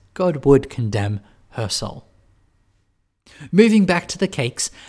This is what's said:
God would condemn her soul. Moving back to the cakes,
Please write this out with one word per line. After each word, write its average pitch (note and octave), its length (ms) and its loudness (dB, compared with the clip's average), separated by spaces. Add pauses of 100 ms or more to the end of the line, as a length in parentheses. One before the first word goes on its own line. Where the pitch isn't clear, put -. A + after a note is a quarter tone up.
(140)
God F3 320 -2
would C#3 240 6
condemn G#2 500 -4 (320)
her G#2+ 180 -8
soul. - 360 -10 (1500)
Moving G#3+ 340 6
back F3 240 -2
to - 80 -10
the F#3+ 100 -2
cakes, B2+ 420 -6 (200)